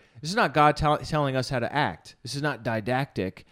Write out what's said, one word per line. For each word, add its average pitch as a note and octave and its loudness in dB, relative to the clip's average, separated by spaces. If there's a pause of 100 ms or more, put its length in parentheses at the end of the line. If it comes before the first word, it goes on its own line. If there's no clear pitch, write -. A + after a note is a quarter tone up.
(220)
this D3 -8
is F#3+ -4
not F#3 2
God D3 6
tell-, D3+ 2
telling C#3+ -2
us B2+ 0
how C3 -2
to A#2 -4
act. B2 -4
This B2 -10
is C#3 -4
not C3 -4
didactic. A2+ -4